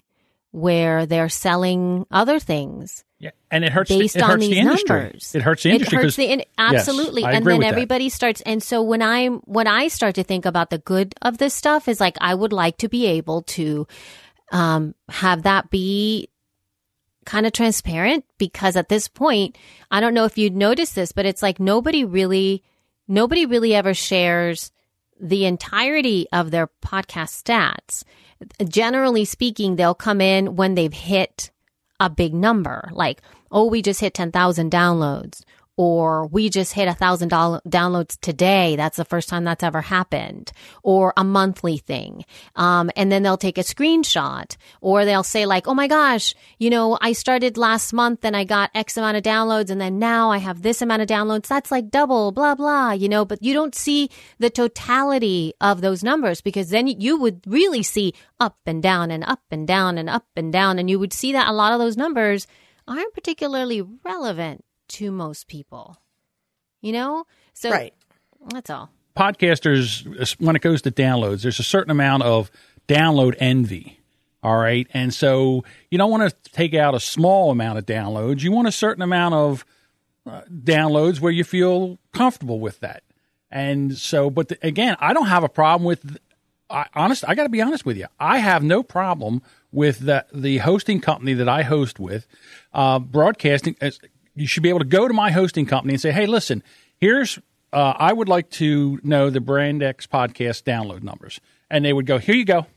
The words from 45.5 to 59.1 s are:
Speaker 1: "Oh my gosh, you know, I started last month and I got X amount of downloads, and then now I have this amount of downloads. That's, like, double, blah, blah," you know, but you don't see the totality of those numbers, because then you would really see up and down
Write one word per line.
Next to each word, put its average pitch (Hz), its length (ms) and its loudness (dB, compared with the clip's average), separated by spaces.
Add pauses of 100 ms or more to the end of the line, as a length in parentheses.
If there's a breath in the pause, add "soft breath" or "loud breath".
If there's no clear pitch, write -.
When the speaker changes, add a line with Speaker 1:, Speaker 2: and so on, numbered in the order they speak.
Speaker 1:
"Oh 269 40 2
my 277 140 0
gosh, 277 480 2 (220 soft breath)
you 226 120 0
know, 226 300 2
I 226 140 0
started 247 420 0
last 226 380 0
month 240 340 0
and 214 80 -2
I 202 80 0
got 202 320 0
X 220 220 -4
amount 214 180 0
of 208 80 -2
downloads, 220 460 0
and 190 100 -4
then 190 200 -4
now 233 360 2
I 196 80 -2
have 180 200 -8
this 233 180 0
amount 226 200 0
of 208 60 -2
downloads. 214 400 -2
That's, 277 240 -2
like, 254 180 -2
double, 247 460 2
blah, 285 240 2
blah," 277 320 0
you 196 160 -2
know, 208 160 2
but 202 160 -6
you 247 160 -2
don't 302 180 -2
see 285 380 -2 (260 loud breath)
the 233 120 0
totality 240 1120 -2
of 202 180 2
those 185 240 -2
numbers, 240 380 0
because 196 340 -4
then 247 120 2
you 254 280 -2
would 233 320 0
really 285 360 2
see 196 280 -2 (260 soft breath)
up 156 280 -4
and 160 180 -6
down 175 320 0